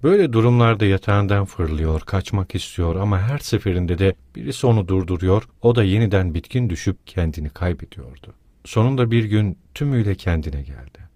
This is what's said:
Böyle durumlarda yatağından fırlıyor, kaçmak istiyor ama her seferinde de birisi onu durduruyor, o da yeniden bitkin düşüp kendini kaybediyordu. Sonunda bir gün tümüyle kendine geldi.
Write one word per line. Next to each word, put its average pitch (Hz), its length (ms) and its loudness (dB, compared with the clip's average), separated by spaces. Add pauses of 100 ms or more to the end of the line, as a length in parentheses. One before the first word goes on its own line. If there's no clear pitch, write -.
Böyle 165 300 4
durumlarda 113 520 4
yatağından 101 600 2
fırlıyor, 80 560 -2
kaçmak 95 540 -4
istiyor 85 400 -4
ama 98 240 0
her 123 180 -2
seferinde 87 600 -2
de 98 160 2 (200)
birisi 131 320 -4
onu 110 200 2
durduruyor, 92 600 0 (140)
o 120 140 4
da 117 80 2
yeniden 95 500 2
bitkin 117 360 -2
düşüp 90 360 -4
kendini 76 440 -4
kaybediyordu. - 840 -8 (320)
Sonunda 120 460 0
bir 117 120 2
gün 104 340 0 (160)
tümüyle 117 420 -2
kendine 76 460 -2
geldi. 65 380 -16 (160)